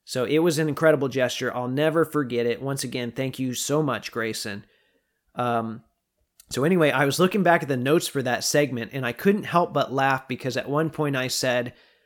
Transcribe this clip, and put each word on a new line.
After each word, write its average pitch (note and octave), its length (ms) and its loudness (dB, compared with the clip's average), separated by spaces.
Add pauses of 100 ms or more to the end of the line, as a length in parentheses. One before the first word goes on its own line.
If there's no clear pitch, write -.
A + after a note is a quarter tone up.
So B2+ 200 -2
it C#3+ 140 2
was D#3+ 200 2
an D#3 100 0
incredible D3 380 4
gesture. B2 440 -2
I'll B2 160 -4
never D3+ 380 2
forget B2 400 -2
it. A#2 160 -2
Once C3+ 220 -4
again, B2 280 -6
thank C3 280 -6
you B2+ 160 -4
so C#3+ 260 0
much, B2 300 -4
Grayson. G#2+ 540 -6 (680)
Um, A#2 480 -2 (680)
so B2+ 160 -2
anyway, E3 260 4
I C3+ 140 2
was C#3 120 0
looking F#3 260 2
back E3+ 180 4
at C#3+ 80 -6
the C#3 80 0
notes C#3 320 2
for C#3 140 -2
that A#2 200 -2
segment, B2+ 500 0
and C3 120 -4
I A#2+ 80 -2
couldn't G3 300 2
help E3 280 2
but C#3 220 0
laugh C3+ 340 0
because B2+ 300 -6
at A#2+ 120 -4
one D3+ 200 0
point D3 260 -2
I B2+ 140 -2
said, B2 440 0 (320)